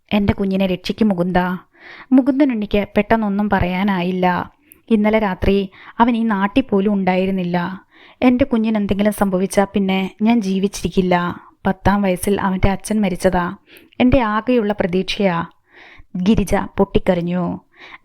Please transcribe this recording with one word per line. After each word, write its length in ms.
എൻ്റെ 220
കുഞ്ഞിനെ 340
രക്ഷിക്കും 420
മുകുന്ദ." 300
മുകുന്ദനുണ്ണിക്ക് 760
പെട്ടെന്നൊന്നും 600
പറയാനായില്ല. 760
"ഇന്നലെ 300
രാത്രി 380
അവൻ 180
ഈ 60
നാട്ടിൽ 400
പോലും 300
ഉണ്ടായിരുന്നില്ല. 640
എൻ്റെ 240
കുഞ്ഞിന് 320
എന്തെങ്കിലും 360
സംഭവിച്ചാൽ 580
പിന്നെ 280
ഞാൻ 200
ജീവിച്ചിരിക്കില്ല. 760
പത്താം 380
വയസ്സിൽ 400
അവൻ്റെ 280
അച്ഛൻ 320
മരിച്ചതാ. 440
എൻ്റെ 260
ആകെയുള്ള 480
പ്രതീക്ഷയാ." 640
ഗിരിജ 380
പൊട്ടിക്കരഞ്ഞു. 720